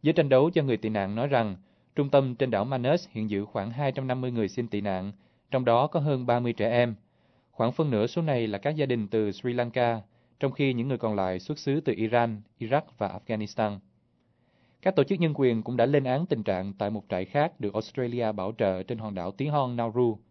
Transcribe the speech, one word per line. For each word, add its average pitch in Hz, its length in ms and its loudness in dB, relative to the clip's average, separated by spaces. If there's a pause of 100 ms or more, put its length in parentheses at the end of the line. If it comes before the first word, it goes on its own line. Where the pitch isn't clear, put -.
Giới 156 120 2
tranh 147 160 4
đấu 135 240 8
cho 156 100 4
người 123 140 2
tị 110 120 -2
nạn 101 260 0
nói 123 120 -2
rằng, 117 280 2 (400)
trung 143 140 0
tâm 135 260 4
trên 127 160 0
đảo 104 140 2
Manus 135 460 0
hiện 110 180 -4
giữ 101 160 0
khoảng 104 260 -6
hai 135 200 -2
trăm 135 160 -6
năm 127 140 -2
mươi 127 100 -4
người 113 160 0
xin 120 200 -4
tị 104 140 -4
nạn, 98 300 -4 (400)
trong 127 140 0
đó 123 220 4
có 160 120 -2
hơn 139 260 0
ba 120 140 2
mươi 120 140 0
trẻ 110 160 0
em. 120 260 2 (560)
Khoảng 117 200 0
phân 151 200 0
nửa 110 160 2
số 170 140 -2
này 131 260 0
là 101 100 -2
các 143 180 -2
gia 151 100 0
đình 120 220 0
từ 107 240 0
Sri 120 220 -4
Lanka, 120 480 0 (380)
trong 135 120 0
khi 135 220 0
những 120 140 -2
người 131 100 -2
còn 107 180 -2
lại 92 240 0
xuất 143 200 -8
xứ 139 260 -2
từ 123 100 0
Iran, 113 460 0 (180)
Iraq 123 220 0 (160)
và 98 220 -4
Afghanistan. 107 600 -4 (1000)
Các 190 140 0
tổ 143 80 4
chức 190 160 0
nhân 160 160 2
quyền 120 280 2
cũng 123 140 -4
đã 117 80 6
lên 143 180 2
án 135 220 0
tình 123 180 -2
trạng 95 300 -2
tại 101 160 -2
một 107 200 -6
trại 95 160 -2
khác 147 340 -2
được 101 140 -4
Australia 120 580 -4
bảo 101 260 -6
trợ 95 260 0
trên 117 140 -8
hòn 110 180 -8
đảo 90 160 -6
Tí 135 160 -6
Hon 135 280 0
Nauru 117 420 0 (120)